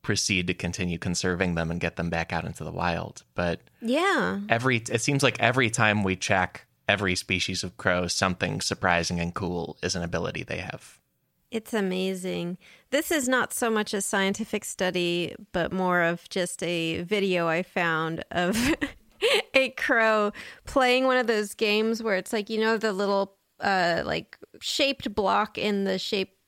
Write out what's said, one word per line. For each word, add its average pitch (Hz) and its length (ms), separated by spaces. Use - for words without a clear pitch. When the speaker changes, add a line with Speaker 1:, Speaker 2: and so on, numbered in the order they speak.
Speaker 1:
proceed 95 460
to 90 80
continue 87 420
conserving 90 580
them 82 160
and 85 100
get 85 160
them 85 120
back 82 240
out 82 140
into 85 180
the 80 80
wild. 85 520
But 87 260
Speaker 2:
Yeah. 247 560
Speaker 1:
every, 123 280
it 117 120
seems 139 200
like 123 160
every 123 320
time 107 320
we 95 140
check - 500
every 98 260
species 92 480
of 90 140
crow, 90 300
something 92 560
surprising 85 580
and 87 140
cool 87 480
is - 140
an 87 80
ability 85 400
they - 140
have. - 400
Speaker 2:
It's 220 220
amazing. 185 840
This 285 240
is 277 160
not 254 240
so - 160
much 214 240
a 202 80
scientific 202 640
study, 175 720
but 175 180
more 180 300
of 170 300
just - 320
a 165 400
video 180 440
I 165 160
found 165 680
of 180 260
<laughs> - 420
a 262 180
crow 220 600
playing 254 400
one 254 140
of 247 80
those 214 260
games 220 500
where 214 140
it's 190 160
like, 214 160
you 226 100
know, 220 200
the 214 160
little, 196 420
uh, 180 460
like, - 320
shaped 269 520
block 202 440
in 202 260
the 190 140
shape 190 500